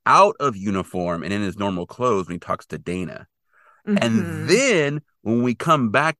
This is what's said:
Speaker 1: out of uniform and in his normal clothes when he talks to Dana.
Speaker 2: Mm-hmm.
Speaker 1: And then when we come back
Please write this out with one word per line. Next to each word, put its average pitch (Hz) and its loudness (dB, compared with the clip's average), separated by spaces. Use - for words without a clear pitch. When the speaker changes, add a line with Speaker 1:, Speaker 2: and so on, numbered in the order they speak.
Speaker 1:
out 180 6
of 131 -2
uniform 90 -4
and 85 -6
in 101 -4
his 92 -6
normal 95 -2
clothes 107 -2
when 87 -8
he 85 -10
talks - -8
to 78 -10
Dana. 87 -8
Speaker 2:
Mm-hmm. 208 2
Speaker 1:
And 170 -2
then 165 2
when 117 0
we 123 0
come 139 2
back 143 0